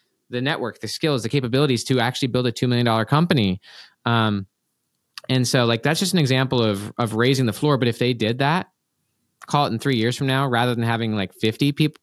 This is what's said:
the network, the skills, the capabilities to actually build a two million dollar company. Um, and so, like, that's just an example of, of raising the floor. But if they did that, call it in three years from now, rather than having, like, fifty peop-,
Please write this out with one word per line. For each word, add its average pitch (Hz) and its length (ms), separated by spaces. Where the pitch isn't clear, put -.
the 123 100
network, 127 400
the 110 80
skills, 139 340
the 110 60
capabilities 131 560
to 127 160
actually 123 280
build 123 180
a 117 60
two 127 160
million 120 180
dollar 113 180
company. 139 560
Um, 110 420
and 127 180
so, 123 200
like, 117 160
that's 156 180
just 180 140
an 180 40
example 131 440
of, 104 360
of 113 160
raising 127 320
the 107 60
floor. 147 260
But 120 100
if 113 100
they 123 160
did 117 240
that, 151 300
call 147 200
it 95 60
in 113 60
three 131 180
years 113 200
from 139 100
now, 135 220
rather 120 260
than 117 100
having, 113 300
like, 98 200
fifty 139 380
peop-, 151 300